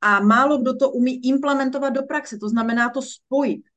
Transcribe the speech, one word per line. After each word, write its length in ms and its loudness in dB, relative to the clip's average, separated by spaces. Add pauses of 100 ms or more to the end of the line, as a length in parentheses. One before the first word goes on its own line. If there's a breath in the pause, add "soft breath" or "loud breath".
a 200 2
málo 380 4
kdo 180 -2
to 140 2
umí 380 -2
implementovat 600 0
do 140 -2
praxe, 360 -8
to 100 -6
znamená 420 0
to 120 -6
spojit, 600 -4 (140)